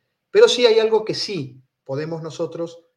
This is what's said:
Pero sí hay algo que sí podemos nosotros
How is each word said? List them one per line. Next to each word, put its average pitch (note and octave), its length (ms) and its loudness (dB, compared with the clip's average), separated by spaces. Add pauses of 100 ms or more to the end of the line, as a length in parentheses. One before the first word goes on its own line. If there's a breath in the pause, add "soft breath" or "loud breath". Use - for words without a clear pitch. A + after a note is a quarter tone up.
(320)
Pero A3 160 6
sí A#3+ 180 2
hay A3 140 4
algo A3 240 2
que E3 100 -4
sí C3+ 480 -8 (220)
podemos D#3 380 -8
nosotros E3 600 -10 (140)